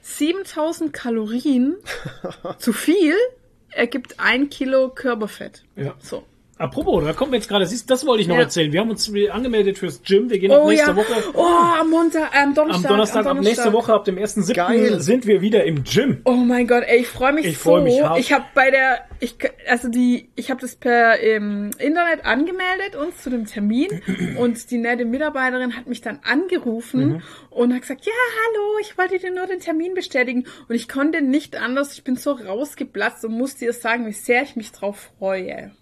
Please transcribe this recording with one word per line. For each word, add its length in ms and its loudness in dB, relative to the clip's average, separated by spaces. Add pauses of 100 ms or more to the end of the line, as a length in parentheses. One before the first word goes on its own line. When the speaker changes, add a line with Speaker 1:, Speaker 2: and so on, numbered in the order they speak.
Speaker 1:
siebentausend 880 -4
Kalorien 840 -2 (420)
Speaker 2:
<laughs> 400 -12
Speaker 1:
zu 140 -2
viel 420 2 (560)
ergibt 480 -4
ein 300 0
Kilo 420 0
Körperfett. 760 -8 (120)
Speaker 3:
Ja. 220 -8
Speaker 1:
So. 260 -12 (340)
Speaker 3:
Apropos, 460 -2
da 80 -2
kommen 200 -2
wir 60 0
jetzt 120 -6
gerade, 160 2
siehst, 240 -8
das 160 0
wollte 160 2
ich 60 0
noch 80 2
Speaker 1:
Ja. 80 4
Speaker 3:
erzählen. 280 -2
Wir 80 0
haben 80 -2
uns 240 -6 (180)
angemeldet 460 0
fürs 260 -8
Gym. 280 2
Wir 80 0
gehen 120 2
ab 140 10
Speaker 1:
Oh 60 6
Speaker 3:
nächste 220 6
Speaker 1:
ja. 40 0
Speaker 3:
Woche. 260 0 (120)
Speaker 1:
Oh, 100 4
am 460 4
Montag, 440 2
am 200 4
Donnerstag, 320 2
Speaker 3:
Am 100 4
Donnerstag, 300 0
Speaker 1:
am 100 0
Speaker 3:
ab 80 0
nächste 200 2
Speaker 1:
Donnerstag. 100 4
Speaker 3:
Woche, 180 2
ab 140 2
dem 100 -2
ersten 260 -2
siebten 200 0
Speaker 2:
Geil. 400 4
Speaker 3:
sind 240 2
wir 160 4
wieder 220 4
im 200 -2
Gym. 400 0
Speaker 1:
Oh 80 4
mein 340 2
Gott, 200 4
ey, 140 4
ich 80 -4
freu 240 0
mich 120 -2
Speaker 3:
Ich 140 -2
Speaker 1:
so. 140 4
Speaker 3:
freu 100 6
mich 200 4
hart. 160 2
Speaker 1:
Ich 140 0
hab 220 0
bei 160 4
der, 300 2 (200)
ich, 160 -8 (320)
also 200 0
die, 460 0
ich 160 -8
hab 100 -4
das 160 -12
per, 460 4
ähm, 560 0
Internet 460 0
angemeldet, 720 -2
uns 260 -8
zu 60 -8
dem 160 -4
Termin. 440 0 (180)
Speaker 3:
<clears throat> 320 -4
Speaker 1:
Und 320 -2
die 80 -2
nette 260 -2
Mitarbeiterin 720 -2
hat 120 -14
mich 120 -8
dann 240 -12
angerufen 840 -2 (100)
Speaker 3:
Mhm. 60 -10 (280)
Speaker 1:
und 240 2
hat 80 -6
gesagt, 240 -10
"Ja, 60 -2 (340)
hallo, 340 -2
ich 160 -10
wollte 220 0
dir 120 -6
nur 160 -4
den 140 -6
Termin 320 -4
bestätigen." 540 -2 (240)
Und 40 -2
ich 140 -4
konnte 320 -2
nicht 360 0
anders, 360 -4
ich 100 -20
bin 140 -4
so 160 -4
rausgeplatzt 960 -6
und 60 -6
musste 340 -6
ihr 80 -2
sagen, 320 -4
wie 60 -8
sehr 300 0
ich 140 -8
mich 160 -10
drauf 460 -10
freue. 640 -6